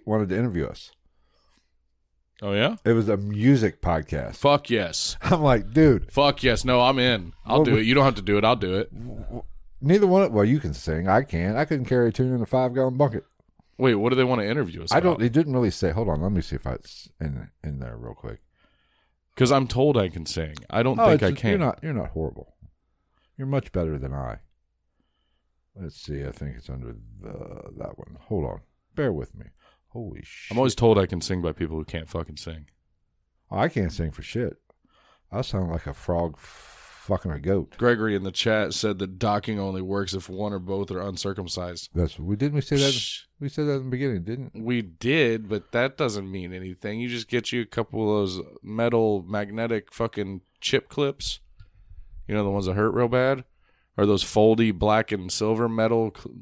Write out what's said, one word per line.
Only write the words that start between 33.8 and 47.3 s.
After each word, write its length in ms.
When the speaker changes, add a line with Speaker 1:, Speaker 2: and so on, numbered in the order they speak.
Speaker 1:
sing 200
for 100
shit. 360
I 100
sound 300
like 160
a 60
frog 440
fucking 920
a 80
goat. 380
Speaker 2:
Gregory 380
in 80
the 80
chat 420
said 260
that 180
docking 420
only 220
works 320
if 160
one 240
or 60
both 320
are 100
uncircumcised. 920
Speaker 1:
That's, 240
we, 160
didn't 200
we 60
say 160
that? 160
Speaker 2:
Psh. 280
Speaker 1:
We 100
said 180
that 100
in 80
the 40
beginning, 340
didn't 300
Speaker 2:
We 300
did, 640
but 220
that 260
doesn't 340
mean 220
anything. 460
You 100
just 180
get 240